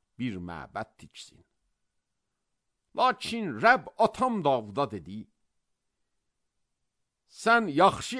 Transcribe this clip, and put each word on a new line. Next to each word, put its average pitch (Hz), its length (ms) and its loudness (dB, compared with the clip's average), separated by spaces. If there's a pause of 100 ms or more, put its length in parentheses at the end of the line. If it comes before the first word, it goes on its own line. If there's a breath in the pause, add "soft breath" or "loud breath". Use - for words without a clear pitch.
(180)
bir 117 180 -6
məbəd 87 640 -12
tiksin. - 460 -20 (1500)
Lakin 220 640 -2
Rəbb 208 380 4
atam 214 460 0
Davuda 120 460 0
dedi: 95 280 -10 (2000)
"Sən 220 400 2
yaxşı 180 520 2